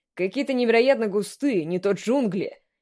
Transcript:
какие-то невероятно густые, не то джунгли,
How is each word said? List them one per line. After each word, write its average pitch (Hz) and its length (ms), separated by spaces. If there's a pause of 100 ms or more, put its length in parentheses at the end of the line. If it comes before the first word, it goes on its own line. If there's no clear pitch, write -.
(160)
какие-то 254 380
невероятно 233 540
густые, 202 580
не 180 140
то 202 120
джунгли, 208 680 (220)